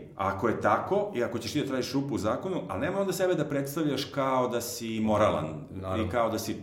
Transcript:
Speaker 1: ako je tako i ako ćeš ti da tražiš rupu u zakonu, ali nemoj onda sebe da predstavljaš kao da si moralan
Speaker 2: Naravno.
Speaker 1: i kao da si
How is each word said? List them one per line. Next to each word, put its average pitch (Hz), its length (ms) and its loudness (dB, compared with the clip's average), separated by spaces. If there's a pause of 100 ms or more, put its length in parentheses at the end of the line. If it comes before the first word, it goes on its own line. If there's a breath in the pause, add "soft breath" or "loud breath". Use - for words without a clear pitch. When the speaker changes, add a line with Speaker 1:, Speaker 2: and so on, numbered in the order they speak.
(160)
Speaker 1:
ako 98 320 2
je 98 120 2
tako 180 540 2
i 120 100 2
ako 113 140 -4
ćeš - 140 -6
ti 147 80 0
da - 60 0
tražiš 131 260 -2
rupu 139 220 0
u 95 40 0
zakonu, 135 500 -2
ali 95 120 -4
nemoj 185 200 -2
onda 190 120 0
sebe 185 220 2
da 151 100 0
predstavljaš 139 600 -2
kao 131 440 2
da 117 120 0
si 113 400 -4
moralan 104 460 4 (260)
Speaker 2:
Naravno. 92 320 -2
Speaker 1:
i 90 40 -2
kao 113 220 2
da 104 80 -2
si 104 240 -4